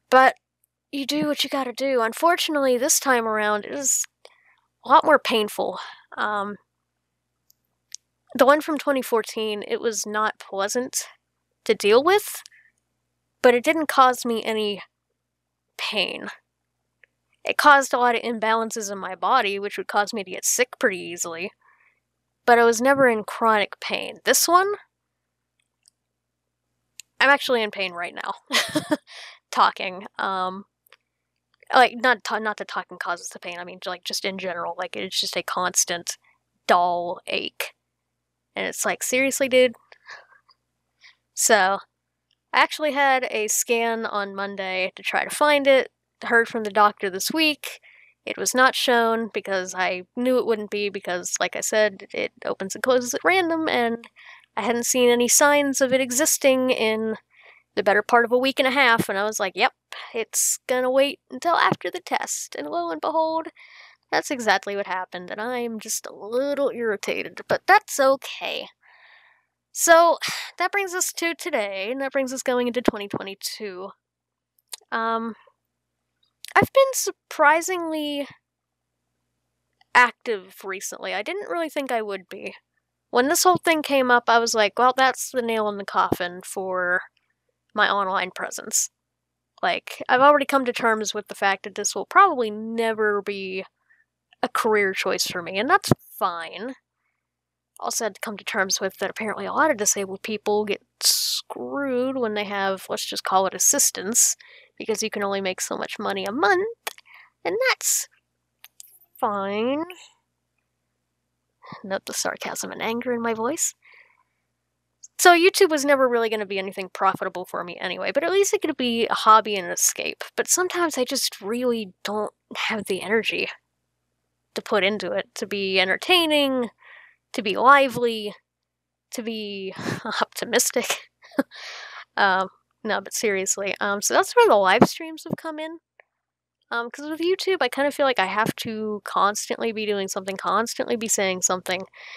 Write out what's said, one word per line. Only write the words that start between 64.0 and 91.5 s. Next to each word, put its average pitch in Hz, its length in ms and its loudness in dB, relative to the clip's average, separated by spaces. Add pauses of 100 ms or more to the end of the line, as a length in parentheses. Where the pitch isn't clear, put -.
that's - 200 -2
exactly 202 460 0
what 196 100 -4
happened, 185 440 -8
and 202 100 -8
I'm 240 380 -6
just - 280 -8
a - 60 -16
little 262 580 -2
irritated, 208 800 -4
but - 180 0
that's 392 320 4
okay. - 680 0 (1080)
So, 339 440 6
<sighs> - 360 -8
that 339 140 -2
brings 392 220 -4
us 370 200 -4
to 339 220 -4
today, 208 560 -4
and 269 100 -6
that 269 120 -6
brings 269 200 -2
us 262 100 -8
going 247 240 0
into 240 140 -2
twenty 208 280 -2
twenty-two. 196 800 -10 (1040)
Um, 226 440 -4 (1200)
I've - 180 4
been 539 200 4
surprisingly 311 1300 0 (1700)
active 214 720 2
recently. 190 500 -8
I 190 100 -4
didn't 370 260 -8
really 339 200 -2
think 269 220 -6
I 233 100 0
would 196 280 -8
be. - 240 -14 (580)
When 247 180 4
this 330 140 2
whole 359 140 6
thing 320 260 2
came 262 280 2
up, 240 180 4
I 233 100 6
was 233 160 0
like, 208 240 2
"Well, 254 180 6
that's 262 340 0
the 254 120 -2
nail 220 260 0
in 202 80 -8
the 196 80 -8
coffin 180 580 -2
for 185 580 -2 (760)
my 208 140 4
online 190 420 -2
presence." - 580 -6 (760)
Like, - 460 -4
I've 247 120 4
already 285 240 6
come 269 200 0
to 240 80 -2
terms 220 400 0
with 208 160 -8
the 208 60 -12
fact 196 280 0